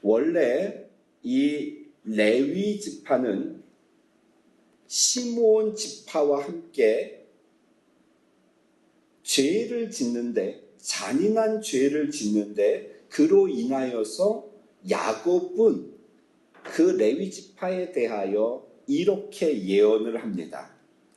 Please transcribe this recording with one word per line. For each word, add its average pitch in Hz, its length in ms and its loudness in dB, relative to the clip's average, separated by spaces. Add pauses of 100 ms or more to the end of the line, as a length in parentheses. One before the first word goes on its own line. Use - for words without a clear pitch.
원래 147 840 2 (360)
이 143 560 -2 (260)
레위 135 760 0
지파는 - 840 -4 (1200)
시므온 226 880 2
지파와 143 720 -2
함께 135 800 -2 (2000)
죄를 220 680 0
짓는데, 120 720 -4 (160)
잔인한 214 840 0
죄를 143 520 0
짓는데, 104 960 -2
그로 190 400 4
인하여서 131 1000 -2 (400)
야곱은 196 1000 0 (720)
그 - 200 0
레위 185 460 2
지파에 185 640 -8
대하여 110 760 -2 (200)
이렇게 156 800 0
예언을 110 560 2
합니다. 85 480 -10 (460)